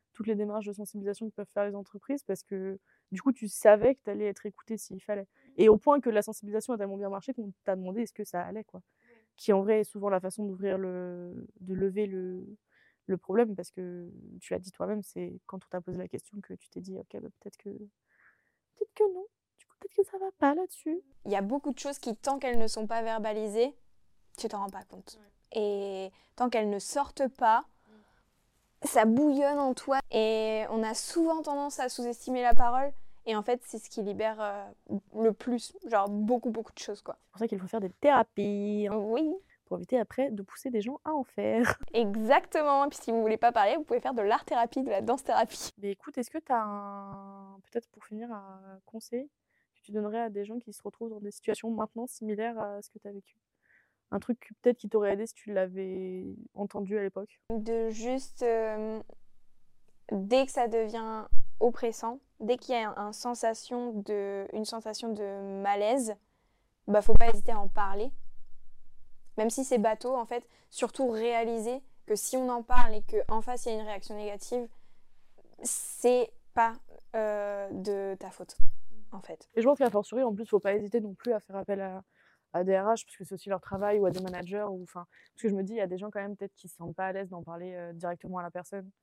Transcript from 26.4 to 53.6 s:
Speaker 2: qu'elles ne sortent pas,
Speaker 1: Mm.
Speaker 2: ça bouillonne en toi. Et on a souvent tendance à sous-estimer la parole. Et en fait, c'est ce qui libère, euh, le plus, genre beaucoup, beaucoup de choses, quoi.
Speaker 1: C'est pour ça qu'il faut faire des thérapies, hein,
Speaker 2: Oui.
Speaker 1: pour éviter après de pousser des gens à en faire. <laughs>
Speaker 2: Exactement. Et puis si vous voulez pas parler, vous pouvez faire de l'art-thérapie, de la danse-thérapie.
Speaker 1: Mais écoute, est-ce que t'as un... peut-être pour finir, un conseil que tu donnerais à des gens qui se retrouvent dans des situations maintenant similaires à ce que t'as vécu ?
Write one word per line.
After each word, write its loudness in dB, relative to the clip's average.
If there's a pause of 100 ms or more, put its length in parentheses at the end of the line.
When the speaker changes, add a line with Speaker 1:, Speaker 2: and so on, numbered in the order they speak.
Speaker 2:
qu'elles 0
ne -2
sortent -4
pas, 2 (220)
Speaker 1:
Mm. -18
Speaker 2:
ça 4
bouillonne 2
en 0
toi. -2 (100)
Et 0
on -2
a -4
souvent -2
tendance -6
à -4
sous-estimer -6
la 10
parole. 10 (340)
Et -2
en -2
fait, -4
c'est -12
ce -16
qui -8
libère, -6
euh, -8 (520)
le 4
plus, -6 (120)
genre 0
beaucoup, -2
beaucoup -8
de -20
choses, -10
quoi. -14
Speaker 1:
C'est -20
pour -18
ça -2
qu'il -4
faut -10
faire -6
des -4
thérapies, 0
hein, -4
Speaker 2:
Oui. -2 (300)
Speaker 1:
pour -8
éviter -2
après -4
de -8
pousser -14
des -2
gens -10
à -6
en -4
faire. -2
<laughs> -4
Speaker 2:
Exactement. 0
Et -2
puis -12
si -6
vous 0
voulez 0
pas 2
parler, 2
vous -4
pouvez -2
faire -4
de -4
l'art-thérapie, 0
de -6
la -2
danse-thérapie. -2
Speaker 1:
Mais -6
écoute, -12
est-ce -6
que -12
t'as -2
un... -14
peut-être -10
pour -20
finir, -12
un -16
conseil -10 (440)
que -20
tu -20
donnerais -4
à -4
des -8
gens -10
qui -14
se -20
retrouvent -12
dans -14
des -10
situations -6
maintenant -6
similaires -6
à -10
ce -20
que -20
t'as -16
vécu ? -18 (720)